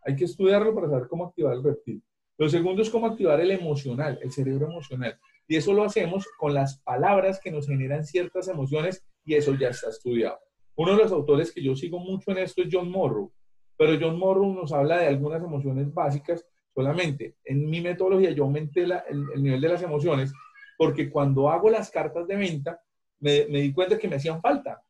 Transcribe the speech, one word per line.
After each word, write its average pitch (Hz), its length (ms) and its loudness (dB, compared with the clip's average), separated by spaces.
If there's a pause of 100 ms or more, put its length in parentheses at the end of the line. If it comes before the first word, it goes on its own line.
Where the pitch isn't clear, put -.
Hay 139 100 -2
que 151 100 0
estudiarlo 202 500 2
para 175 140 -2
saber 131 200 0
cómo 170 180 -6
activar 143 280 0
el 131 100 -8
reptil. 117 380 -2 (360)
Lo 156 100 2
segundo 180 340 2
es 220 80 0
cómo 226 160 0
activar 165 340 2
el 180 100 2
emocional, 143 720 -4
el 127 80 -8
cerebro 135 360 -2
emocional. 131 520 -8 (300)
Y 160 80 0
eso 190 160 2
lo 208 120 4
hacemos 190 420 -2 (120)
con 147 160 0
las 135 240 -2
palabras 190 640 2
que 180 120 -10
nos 143 160 -6
generan 139 360 -2
ciertas 180 440 -4
emociones 151 580 -4 (180)
y 151 100 -2
eso 143 200 4
ya 131 140 0
está 120 220 -6
estudiado. 113 480 -2 (360)
Uno 165 180 2
de 208 120 6
los 190 80 2
autores 151 400 2
que - 100 -10
yo 135 140 0
sigo 165 220 -8
mucho 190 340 -6
en 185 60 -2
esto 180 240 -2
es 175 80 0
John 180 200 -2
Morrow, 131 420 -2 (440)
pero 156 240 6
John 165 180 -2
Morrow 190 340 4
nos 170 200 -6
habla 151 260 2
de 170 80 4
algunas 147 360 0
emociones 143 520 -4
básicas 160 500 -2 (300)
solamente. 139 720 -2
En 147 260 -2
mi 170 100 -4
metodología 185 520 2
yo 143 120 0
aumenté 151 420 0
la, 175 120 0 (100)
el, 143 160 -4 (100)
el 139 80 0
nivel 131 180 2
de 156 80 2
las 170 140 0
emociones 147 500 0 (440)
porque 147 320 0
cuando 139 400 2
hago 175 220 4
las 214 200 0
cartas 165 360 -4
de 196 100 -4
venta 175 440 -4 (400)
me, 143 260 4
me 143 140 -2
di 143 120 0
cuenta 185 260 2
que 202 100 -4
me 151 80 -4
hacían 160 260 -4
falta. 254 480 -2